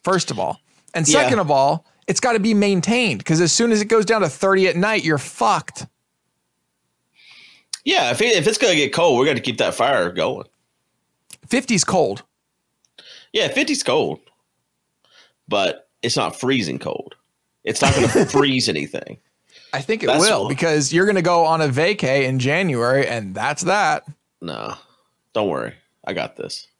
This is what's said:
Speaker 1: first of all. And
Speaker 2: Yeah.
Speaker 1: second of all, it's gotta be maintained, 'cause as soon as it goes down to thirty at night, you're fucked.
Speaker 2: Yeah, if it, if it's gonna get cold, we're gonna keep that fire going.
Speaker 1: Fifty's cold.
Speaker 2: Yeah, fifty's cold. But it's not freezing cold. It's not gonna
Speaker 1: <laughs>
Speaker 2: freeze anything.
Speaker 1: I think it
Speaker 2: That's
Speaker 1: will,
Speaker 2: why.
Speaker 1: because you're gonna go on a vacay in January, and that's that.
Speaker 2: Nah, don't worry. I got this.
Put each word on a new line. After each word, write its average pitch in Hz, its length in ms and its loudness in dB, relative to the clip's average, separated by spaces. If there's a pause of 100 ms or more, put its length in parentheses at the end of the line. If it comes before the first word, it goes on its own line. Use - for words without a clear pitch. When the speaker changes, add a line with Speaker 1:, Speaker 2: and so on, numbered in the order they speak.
Speaker 1:
first 180 280 0
of 117 80 -8
all. - 200 -4 (340)
And 160 140 -2
Speaker 2:
Yeah. 151 160 4
Speaker 1:
second 240 160 2
of 160 100 -2
all, 143 360 2 (220)
it's - 120 -2
gotta 233 200 0
be 220 140 0
maintained, 202 720 0
'cause 160 160 2
as 165 100 2
soon 233 200 2
as 214 100 2
it 208 40 -2
goes 214 200 2
down 220 160 0
to 160 80 0
thirty 190 380 2
at 170 80 0
night, 202 280 0
you're 156 140 0
fucked. - 680 -2 (2000)
Speaker 2:
Yeah, 226 280 0
if 123 100 -2
it, 233 140 2
if 160 120 2
it's 220 100 0
gonna 180 180 2
get 147 180 2
cold, 165 240 4
we're 131 80 4
gonna 135 140 2
keep 123 180 -6
that 101 160 0
fire 117 380 0
going. 92 360 -4 (1000)
Speaker 1:
Fifty's 233 360 0
cold. 135 400 0 (1120)
Speaker 2:
Yeah, 190 140 0
fifty's 285 360 -2
cold. 123 360 0 (1300)
But 95 420 -2 (140)
it's 123 120 -2
not 98 240 -2
freezing 113 400 -2
cold. - 360 -10 (480)
It's - 180 -2
not 139 140 4
gonna 165 300 2
Speaker 1:
<laughs> - 0 -
Speaker 2:
freeze 135 440 2
anything. - 480 -8 (560)
Speaker 1:
I 139 80 -6
think 214 220 -4
it - 40 0
Speaker 2:
That's 139 120 2
Speaker 1:
will, 170 240 2
Speaker 2:
why. - 60 -4
Speaker 1:
because 147 440 0
you're 180 120 4
gonna 196 160 2
go 170 240 4
on 160 160 2
a 147 80 2
vacay 139 560 0
in 131 140 0
January, 135 680 0
and 98 260 -6
that's 131 300 -4
that. 185 400 0 (380)
Speaker 2:
Nah, 55 340 -10 (580)
don't 104 160 0
worry. 60 240 -6 (300)
I - 100 -8
got 82 220 -6
this. - 320 -12 (120)